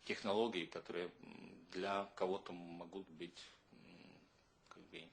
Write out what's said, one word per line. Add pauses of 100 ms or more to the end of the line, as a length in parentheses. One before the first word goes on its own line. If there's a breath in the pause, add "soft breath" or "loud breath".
технологии,
которые, (120)
м,
для (100)
кого-то
могут
быть, (340)
м, (580)
как
бы